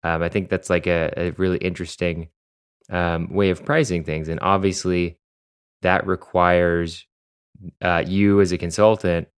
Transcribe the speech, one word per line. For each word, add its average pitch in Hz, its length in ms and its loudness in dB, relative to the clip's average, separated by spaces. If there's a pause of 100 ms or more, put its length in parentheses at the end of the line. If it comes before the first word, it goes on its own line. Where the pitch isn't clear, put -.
Um, 82 180 0
I 85 80 0
think 95 200 -4
that's, - 200 -4
like, 87 160 2
a, 85 320 0
a 87 140 -2
really 92 260 -2
interesting, 85 720 -6 (640)
um, 87 420 -2
way 98 160 2
of 90 160 -4
pricing 120 380 0
things. 78 260 -6
And 82 100 -4
obviously 92 760 -2 (640)
that 90 240 2
requires, 87 1000 0 (760)
uh, 87 240 0
you 101 360 4
as 90 100 2
a 90 80 -2
consultant 90 720 2 (100)